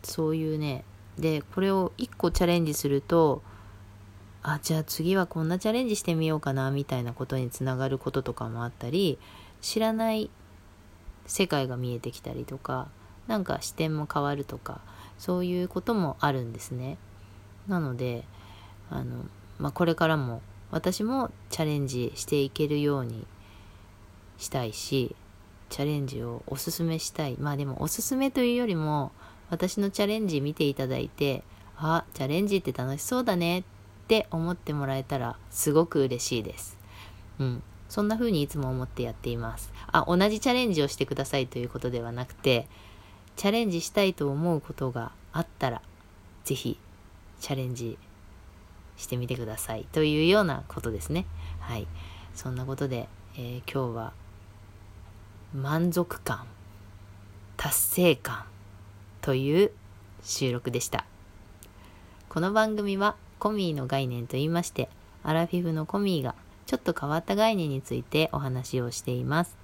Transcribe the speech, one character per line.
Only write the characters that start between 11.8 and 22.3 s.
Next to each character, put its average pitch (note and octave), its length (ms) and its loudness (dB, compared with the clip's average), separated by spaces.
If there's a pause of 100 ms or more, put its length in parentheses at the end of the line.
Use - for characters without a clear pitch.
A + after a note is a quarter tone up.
え A#2+ 60 -4
て B2 120 -6
き - 100 -14
た B2 120 -8
り B2 120 -6
と C3 120 -10
か、 C3 300 -4 (400)
な A3+ 100 0
ん F#3+ 60 0
か - 180 -2
視 - 120 -8
点 D#3 240 0
も D3+ 140 -2
変 D3 120 2
わ C#3+ 100 2
る C#3+ 120 -4
と C3 120 -10
か、 - 240 -10 (360)
そ F3+ 220 0
う F3+ 60 0
い F3+ 180 2
う F3+ 40 0
こ F#3 140 -2
と A#3+ 120 2
も F#3 280 2
あ D3 100 4
る C3+ 100 0
ん A#2 120 -6
で A#2 60 -10
す - 120 -10
ね。 C3 260 -6 (680)
な F#3 120 2
の C#3 160 0
で、 B2 280 -2 (680)
あ C3 140 -4
の、 B2 220 -6 (340)
ま C#3+ 100 0
あ、 - 40 -8
こ F3+ 120 4
れ E3 80 6
か E3 140 4
ら D#3+ 80 6
も B2+ 260 -2 (300)
私 F3+ 320 0
も B3 280 0 (180)
チ - 100 -6
ャ D#3+ 60 4
レ D3+ 120 2
ン C#3 100 0
ジ B2 280 -2
し - 80 -8
て D3 160 2